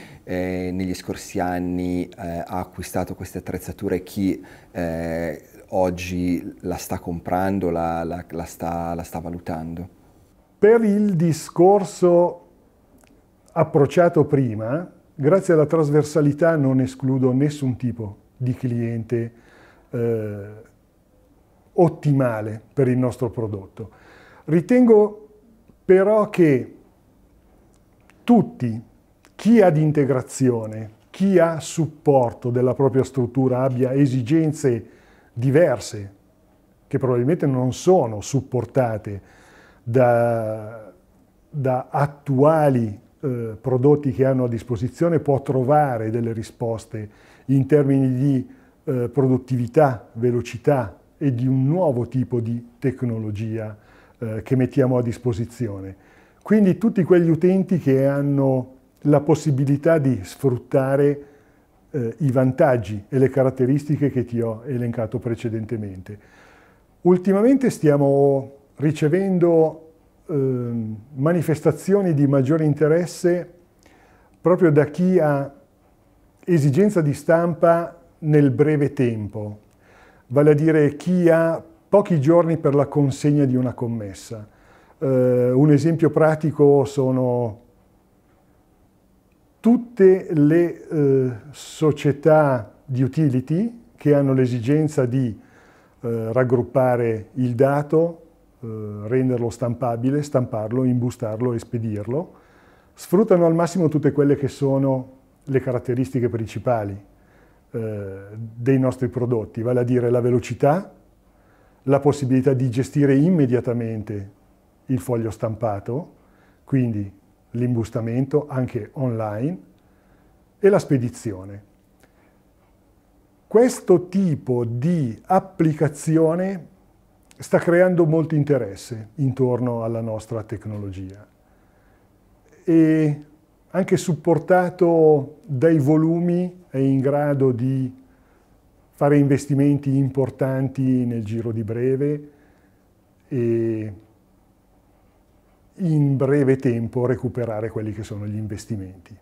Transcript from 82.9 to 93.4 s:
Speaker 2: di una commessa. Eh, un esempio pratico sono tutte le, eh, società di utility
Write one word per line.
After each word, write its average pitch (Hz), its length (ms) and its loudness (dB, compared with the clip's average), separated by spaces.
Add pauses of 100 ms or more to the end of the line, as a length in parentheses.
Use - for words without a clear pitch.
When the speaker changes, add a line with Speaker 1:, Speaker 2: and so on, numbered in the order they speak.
Speaker 2:
di 127 100 0
una 127 160 -2
commessa. 110 800 -10 (520)
Eh, 127 460 2
un 135 200 6
esempio 151 380 4
pratico 151 800 4
sono 127 720 -2 (2000)
tutte 196 720 4
le, 160 560 2
eh, 135 440 2 (180)
società 147 1200 0 (140)
di 127 160 -2
utility 151 800 -2 (140)